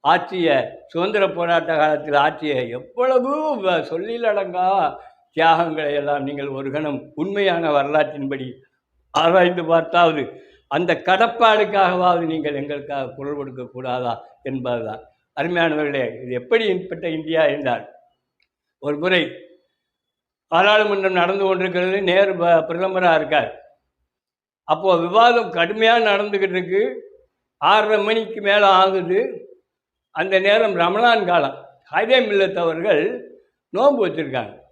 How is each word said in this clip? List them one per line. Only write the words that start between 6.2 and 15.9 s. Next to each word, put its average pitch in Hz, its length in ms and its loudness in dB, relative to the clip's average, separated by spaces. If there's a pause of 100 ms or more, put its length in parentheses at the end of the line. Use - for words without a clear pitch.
நீங்கள் 139 240 -6
ஒரு 135 240 -6
கணம் 147 440 -6
உண்மையான 170 560 -2
வரலாற்றின்படி 139 800 -2 (600)
ஆராய்ந்து 175 540 2
பார்த்தாவது, 160 580 2 (440)
அந்த 165 380 -2
கடப்பாடுக்காகவாவது 190 1200 2
நீங்கள் 156 280 -4
எங்களுக்காக 143 580 -8
குரல் 139 240 -10
கொடுக்க 131 280 -12
கூடாதா 123 500 -6 (300)
என்பதுதான். 123 580 -6 (400)
அருமையானவர்களே, 151 640 -2 (160)